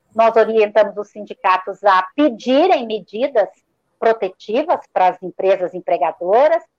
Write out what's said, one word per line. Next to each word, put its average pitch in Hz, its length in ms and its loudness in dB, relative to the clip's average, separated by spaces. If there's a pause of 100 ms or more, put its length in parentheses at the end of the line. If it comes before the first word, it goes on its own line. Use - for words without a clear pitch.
(140)
nós 220 220 2
orientamos 214 600 2
os 208 120 -10
sindicatos 196 760 -6
a 190 300 2
pedirem 269 720 0
medidas 220 640 -4 (500)
protetivas 226 840 -2 (120)
para 185 160 2
as 180 140 -6
empresas 185 520 -2
empregadoras 185 880 0 (160)